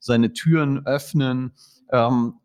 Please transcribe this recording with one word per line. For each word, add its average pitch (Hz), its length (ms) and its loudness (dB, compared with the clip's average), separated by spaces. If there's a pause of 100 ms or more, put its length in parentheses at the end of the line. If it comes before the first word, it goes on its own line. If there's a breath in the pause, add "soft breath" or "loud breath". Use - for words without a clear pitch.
seine 117 320 2
Türen 143 540 0
öffnen. 127 680 -2 (380 soft breath)
Ähm, 120 440 0 (100)